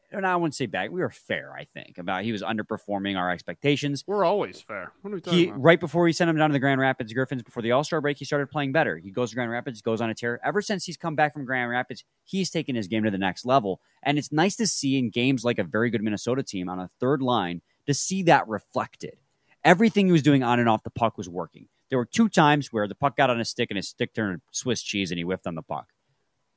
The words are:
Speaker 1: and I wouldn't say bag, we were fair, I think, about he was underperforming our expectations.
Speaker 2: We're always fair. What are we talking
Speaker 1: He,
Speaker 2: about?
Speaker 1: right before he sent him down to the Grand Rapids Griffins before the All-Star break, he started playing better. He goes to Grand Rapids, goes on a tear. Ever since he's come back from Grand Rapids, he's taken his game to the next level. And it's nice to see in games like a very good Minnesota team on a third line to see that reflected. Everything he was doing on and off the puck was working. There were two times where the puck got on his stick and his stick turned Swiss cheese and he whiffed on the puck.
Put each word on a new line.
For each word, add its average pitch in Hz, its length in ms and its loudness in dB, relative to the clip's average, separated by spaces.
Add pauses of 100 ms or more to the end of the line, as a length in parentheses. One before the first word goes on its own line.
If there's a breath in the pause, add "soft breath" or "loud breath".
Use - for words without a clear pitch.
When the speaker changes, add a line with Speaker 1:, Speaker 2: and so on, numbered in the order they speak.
(100)
Speaker 1:
and 190 160 -4
I 180 100 2
wouldn't 165 180 0
say 131 120 -4
bag, 92 240 -4
we 180 100 -6
were 131 80 -2
fair, 76 460 -8
I 73 100 -14
think, - 320 -20
about 92 260 -4
he 113 100 -2
was 101 100 -4
underperforming 101 760 -4
our 90 140 0
expectations. 135 760 -4
Speaker 2:
We're 196 200 0
always 170 340 -2
fair. 95 400 -14
What 196 100 -14
are 208 40 -10
we 175 80 -8
talking 175 160 2
Speaker 1:
He, 170 100 6
Speaker 2:
about? 127 140 -8
Speaker 1:
right 170 180 8
before 170 260 2
he 165 60 4
sent 175 160 2
him 156 80 2
down 156 140 4
to - 20 2
the 139 60 2
Grand 135 200 2
Rapids 131 360 0
Griffins 127 280 -2
before - 200 -10
the 117 100 2
All-Star 147 300 0
break, 143 160 -2
he 135 80 -12
started 143 240 -2
playing 143 220 -4
better. 123 260 2
He 95 120 -16
goes 120 200 -2
to 110 60 -10
Grand 120 140 -2
Rapids, 120 300 -6
goes 113 220 0
on 113 80 -2
a 110 40 -4
tear. 120 300 -4
Ever 160 160 0
since 196 240 -4
he's 175 140 -12
come 160 160 -6
back 151 180 2
from 139 140 -10
Grand 123 240 -2
Rapids, 123 340 -4 (200)
he's 190 260 -4
taken 143 260 -4
his 98 120 -4
game 110 160 0
to 107 60 2
the 95 60 -4
next 95 300 -4
level. 104 340 0 (220)
And 147 160 0
it's - 140 -6
nice 170 240 2
to 220 100 0
see 135 320 0
in 123 100 0
games 123 380 0
like 117 120 0
a 101 60 0
very 110 240 0
good 107 140 -2
Minnesota 110 400 -2
team 90 260 -6
on 90 100 -6
a 92 120 -8 (100)
third 135 220 0
line 95 400 0 (240)
to 143 80 2
see 190 300 -2
that 143 240 6
reflected. - 680 -6 (480)
Everything 190 420 6
he 180 60 6
was 156 100 6
doing 139 200 6
on 120 180 2
and 117 80 4
off 110 140 4
the 113 80 -10
puck - 260 0
was 92 120 -8
working. 85 400 -10 (200)
There 135 100 0
were 120 60 2
two 226 240 2
times 147 420 4
where 104 160 0
the 98 80 -8
puck 139 220 -2
got 135 140 4
on 117 80 2
his 110 100 -2
stick - 220 -4
and 101 80 -4
his - 100 -8
stick - 240 -6
turned 98 380 -4
Swiss - 320 -4
cheese 98 280 -4
and 90 60 -4
he 85 80 -4
whiffed 92 220 -4
on 85 80 -6
the 80 80 -10
puck. - 260 -10 (680)